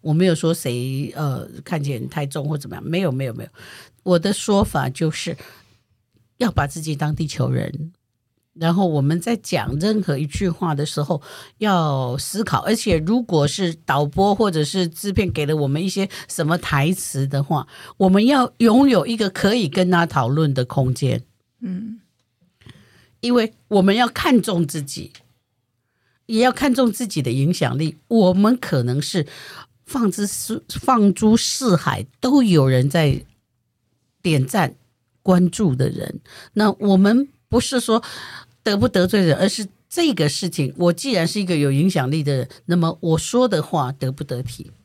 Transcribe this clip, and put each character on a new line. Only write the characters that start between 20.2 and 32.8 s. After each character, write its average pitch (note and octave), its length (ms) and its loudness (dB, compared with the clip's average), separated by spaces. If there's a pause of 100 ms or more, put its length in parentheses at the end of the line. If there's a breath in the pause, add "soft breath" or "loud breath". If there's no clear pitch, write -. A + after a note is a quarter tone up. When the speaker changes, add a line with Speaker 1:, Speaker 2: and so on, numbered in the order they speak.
Speaker 1:
论 C#3+ 240 2
的 B2+ 100 0
空 B2+ 300 0
间。 B2 280 -2 (380)
Speaker 2:
嗯。 G#3+ 380 -8 (1200 soft breath)
Speaker 1:
因 A#3+ 140 0
为 A3+ 200 0 (140)
我 G#3 120 4
们 G3 140 6
要 A#3+ 140 2
看 B3+ 340 2
重 E3+ 240 0
自 D3 160 -6
己， - 300 -12 (1120)
也 A3 140 -2
要 B3 100 4
看 B3+ 240 0
重 B3 160 2
自 A#3+ 160 -6
己 D#3 160 -4
的 C3 80 -2
影 C#3 240 0
响 B2 240 -2
力。 D#3 200 -4 (100)
我 G3+ 240 6
们 G#3 260 4
可 C#3 240 -2
能 B2 180 0
是 D3 280 -4 (580 loud breath)
放 A#3 240 0
之 G3+ 160 -4
四-， - 420 -8
放 G#3+ 460 2
诸 G#3+ 220 4
四 A3+ 400 0
海 - 280 -2 (140)
都 C4+ 240 4
有 E3 240 6
人 C3 240 4